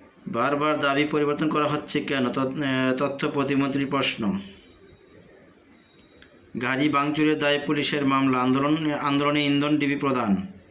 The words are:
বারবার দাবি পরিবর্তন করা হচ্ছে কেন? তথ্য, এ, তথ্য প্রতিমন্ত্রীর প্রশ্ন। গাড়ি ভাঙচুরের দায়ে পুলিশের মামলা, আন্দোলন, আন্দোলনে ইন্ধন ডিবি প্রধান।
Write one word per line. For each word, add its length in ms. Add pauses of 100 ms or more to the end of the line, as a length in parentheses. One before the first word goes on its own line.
(280)
বারবার 520
দাবি 260
পরিবর্তন 440
করা 180
হচ্ছে 340
কেন? 280
তথ্য, 100
এ, 580
তথ্য 320
প্রতিমন্ত্রীর 580
প্রশ্ন। 520 (2250)
গাড়ি 280
ভাঙচুরের 500
দায়ে 200
পুলিশের 460
মামলা, 360
আন্দোলন, 500
আন্দোলনে 540
ইন্ধন 320
ডিবি 180
প্রধান। 520 (240)